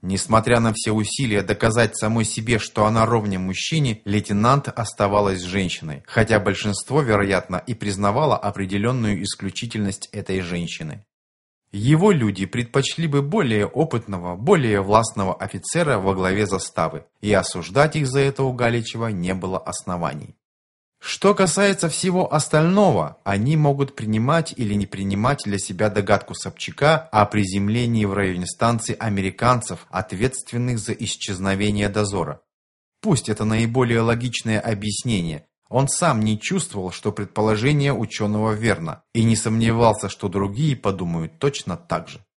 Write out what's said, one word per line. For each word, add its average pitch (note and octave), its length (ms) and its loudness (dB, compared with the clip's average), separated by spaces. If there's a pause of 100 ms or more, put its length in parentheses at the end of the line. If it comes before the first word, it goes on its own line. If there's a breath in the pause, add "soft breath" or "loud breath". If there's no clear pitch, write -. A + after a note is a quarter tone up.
Несмотря A2 580 2
на A2+ 120 2
все G#2+ 200 -2
усилия G#2+ 500 0
доказать A2 520 2
самой A2 300 0
себе, A2+ 340 0
что G#2+ 280 0
она A2+ 180 4
ровня G#2+ 340 0
мужчине, G#2+ 680 -2
лейтенант G#2+ 640 2
оставалась G2+ 720 0
женщиной, F2+ 640 -4
хотя A2 340 2
большинство, G2+ 640 -2
вероятно, G2 640 0
и B2 100 -6
признавало G#2 640 0
определенную G2+ 840 -2
исключительность G2 920 -6
этой G2 280 -4
женщины. E2+ 640 -6 (680)
Его D3+ 380 4
люди G2+ 360 2
предпочли - 600 -2
бы C#3+ 160 2
более C#3 440 0
опытного, G2 680 -4
более A#2 460 4
властного G2+ 540 2
офицера B2+ 640 -2
во F#2+ 160 2
главе F#2 320 2
заставы, F2 580 -4 (160)
и G#2 120 0
осуждать G2 640 0
их D3 140 -2
за C3 120 0
это C#3 220 0
у C3 100 0
Галичева A#2 560 -2
не F#2 260 -2
было F#2 240 -4
оснований. E2 800 -8 (640)
Что - 340 2
касается G3 540 2
всего F3+ 440 0
остального, D#3 920 2
они G#2 320 2
могут C#3 400 2
принимать A#2 600 0
или G#2 180 -2
не G2+ 120 0
принимать G2+ 580 -2
для G2 140 -2
себя G2+ 300 -2
догадку G2 460 0
Собчака D3 760 0
о G#2+ 140 6
приземлении G#2 800 0
в G2 80 0
районе F#2 340 -2
станции A#2 520 0
американцев, G#2 920 -2
ответственных A#2+ 880 -4
за G#2+ 140 -6
исчезновение G#2 960 -2
дозора. G2 540 -4 (580)
Пусть D#3 300 0
это G#2+ 140 -2
наиболее A#2 560 2
логичное A#2 600 0
объяснение. G2+ 840 -4 (240)
Он C3+ 180 2
сам C#3+ 320 2
не G#2+ 180 2
чувствовал, G#2 520 -4
что G#2 220 -6
предположение A2 840 0
ученого G#2+ 580 -2
верно, G2 500 -2 (120)
и A2+ 100 4
не A2+ 120 4
сомневался, A2+ 760 2
что - 180 -6
другие G2+ 480 0
подумают F2+ 600 -4
точно A#2 400 -2
так - 300 -4
же. - 100 -20 (200)